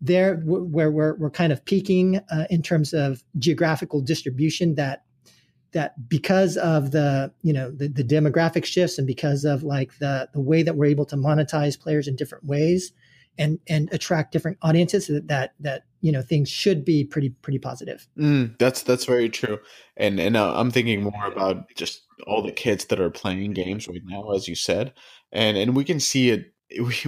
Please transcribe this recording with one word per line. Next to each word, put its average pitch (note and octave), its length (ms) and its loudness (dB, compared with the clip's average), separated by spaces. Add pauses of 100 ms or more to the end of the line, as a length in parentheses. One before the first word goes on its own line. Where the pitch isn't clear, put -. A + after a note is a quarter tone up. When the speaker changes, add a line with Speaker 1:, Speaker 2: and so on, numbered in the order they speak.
Speaker 1:
there F3+ 360 2
w-, E3 280 -2
where D#3 260 2
we're, D#3 240 2
we're D3+ 160 -4
kind E3 220 0
of - 120 -4
peaking, F#3 560 2 (100)
uh, D#3 200 -2
in E3 120 2
terms D#3 300 0
of C#3 300 0 (160)
geographical D#3 640 0
distribution, D3+ 760 0
that, C#3 300 -4 (680)
that C#3+ 360 -6
because F#3 480 2
of D#3 340 2
the, C#3 420 0 (100)
you D#3+ 100 2
know, C3 180 -2
the, C#3+ 180 -6
the C3+ 160 -2
demographic D#3 600 2
shifts F3+ 340 0
and C#3 80 0
because C#3+ 380 -2
of, C#3+ 180 0
like, C#3 360 -4
the, C#3 340 -4
the D3 80 -4
way D#3+ 220 4
that D#3+ 140 0
we're D3 100 4
able D3 200 2
to C#3+ 100 -6
monetize D3 640 0
players D3+ 300 -2
in C3 80 -4
different - 280 -8
ways D#3+ 480 2 (460)
and, D3+ 200 0 (100)
and D#3 240 0
attract D#3+ 400 -2
different E3 300 -2
audiences, E3+ 460 2
that, D3+ 200 -4
that, C3+ 320 -2
that, C#3+ 220 -8 (180)
you D#3 100 2
know, C3+ 120 0
things D3 260 0
should E3+ 360 0
be D3+ 200 2
pretty, C#3+ 240 -2
pretty C3+ 300 -6
positive. - 500 -12 (100)
Speaker 2:
Mm, C#3 400 2
that's, B2+ 240 2
that's B2+ 220 2
very B2 240 2
true. A2 300 -4 (380)
And, G2+ 220 0
and, G2+ 180 2
uh, G2+ 200 2
I'm A#2+ 140 0
thinking A#2 320 0
more G2+ 240 -4
about F#2+ 480 -4
just - 280 -10 (240)
all G#2+ 160 0
the G2+ 100 -6
kids G#2 340 -2
that F#2+ 140 -2
are F2 100 0
playing G2 420 -6
games F#2+ 340 -6
right F2+ 180 -12
now, G2+ 260 -10
as G2 180 -2
you E2+ 60 -6
said, G2+ 400 -4 (380)
and, G#2+ 260 2
and A#2+ 180 2
we C#3 80 2
can D#3 160 -2
see B2+ 300 2
it. G#2 280 -2
<laughs> - 40 -20 (180)
We, A#2+ 160 -4 (120)